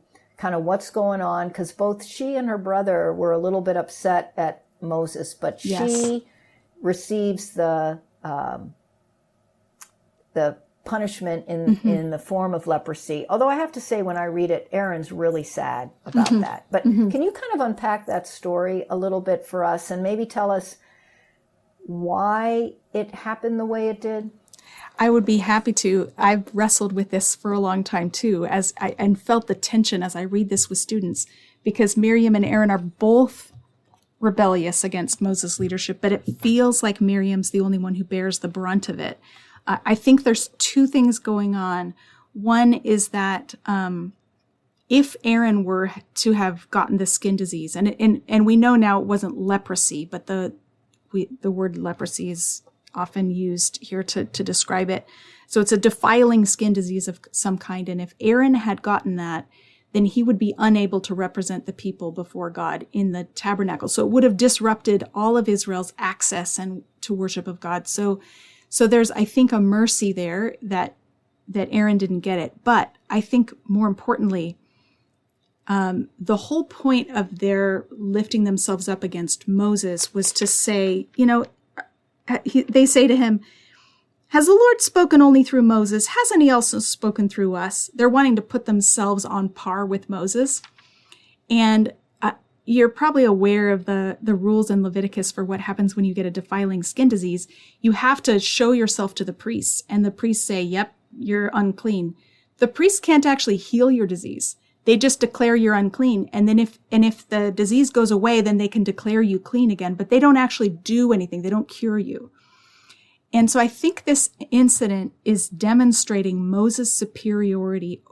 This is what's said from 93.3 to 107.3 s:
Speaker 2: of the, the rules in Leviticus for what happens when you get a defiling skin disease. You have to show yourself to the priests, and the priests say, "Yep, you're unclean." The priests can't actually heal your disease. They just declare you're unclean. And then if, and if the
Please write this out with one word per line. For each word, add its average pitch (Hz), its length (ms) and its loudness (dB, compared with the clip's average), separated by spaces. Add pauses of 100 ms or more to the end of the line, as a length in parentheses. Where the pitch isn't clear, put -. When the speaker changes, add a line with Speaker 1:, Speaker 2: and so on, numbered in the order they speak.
Speaker 2:
of 190 160 -2
the, 196 360 -2
the 214 140 0
rules 214 340 0
in 202 140 2
Leviticus 190 480 -4
for 196 120 -6
what 190 160 -6
happens 196 360 -2
when 196 80 0
you 185 100 0
get 190 120 -2
a 180 40 -6
defiling 190 540 -4
skin 254 240 2
disease. 180 400 -2 (320)
You 226 120 4
have 262 300 0
to 208 160 2
show 233 320 0
yourself 214 460 0
to 196 80 -6
the 185 80 -8
priests, - 560 -6
and 208 160 2
the 202 80 0
priests 220 320 -2
say, 190 180 -4
"Yep, 185 320 -4 (240)
you're 202 340 -2
unclean." 196 640 -2 (440)
The 240 100 4
priests 339 320 2
can't 302 260 4
actually 269 300 0
heal 240 340 2
your 233 160 2
disease. - 480 -8 (320)
They 226 100 8
just 262 220 2
declare 233 380 2
you're 220 180 4
unclean. 202 580 0
And 208 160 4
then 220 120 6
if, 226 180 0 (140)
and 226 120 6
if 220 240 -2
the 208 220 0